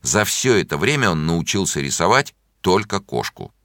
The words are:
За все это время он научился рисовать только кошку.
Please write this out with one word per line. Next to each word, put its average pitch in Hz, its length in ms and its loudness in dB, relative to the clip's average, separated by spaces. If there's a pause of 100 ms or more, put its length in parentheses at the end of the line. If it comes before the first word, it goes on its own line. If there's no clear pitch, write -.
За 107 220 0
все 120 320 2
это 78 200 0
время 113 340 2
он 78 160 0
научился 85 540 -2
рисовать 95 540 0 (260)
только 98 400 0
кошку. - 520 -10 (120)